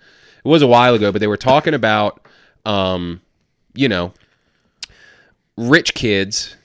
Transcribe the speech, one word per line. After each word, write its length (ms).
It 40
was 140
a 40
while 280
ago, 180
but 80
they 80
were 80
talking 380
about, 500
um, 560
you 140
know, 240
rich 380
kids, 720